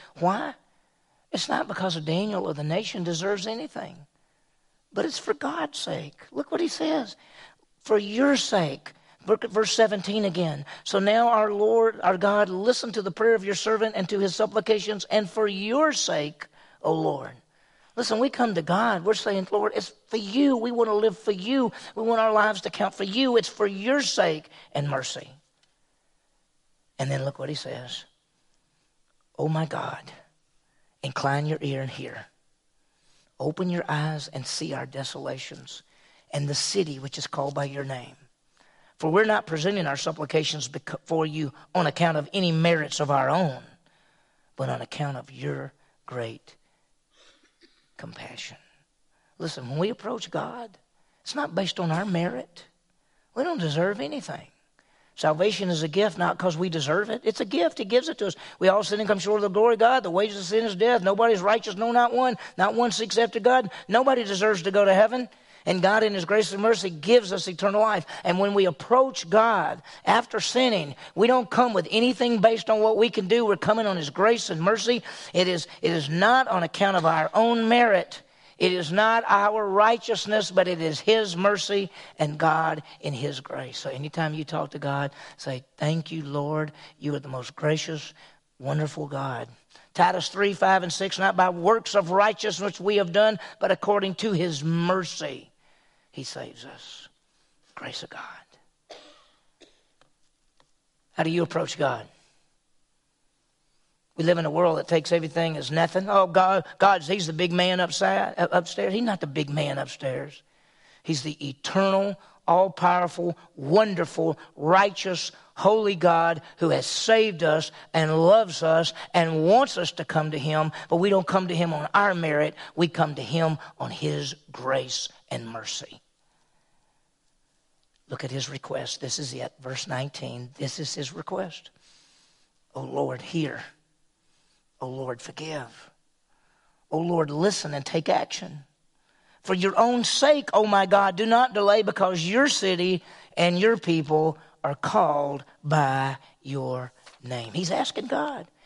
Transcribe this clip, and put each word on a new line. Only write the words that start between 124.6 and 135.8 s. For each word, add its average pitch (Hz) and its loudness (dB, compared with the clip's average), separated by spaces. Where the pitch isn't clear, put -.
and 120 -10
mercy. - -12
Look 135 -10
at 127 -8
his 135 -6
request. 135 -10
This 131 -8
is 135 -10
it, 127 -12
verse 127 -10
nineteen. 127 -8
This 135 -8
is 147 -8
his 139 -8
request. 185 -10
"O 135 -10
Lord, 131 -4
hear. 139 -6
O 131 -10
Lord, 127 -10
forgive. 151 -12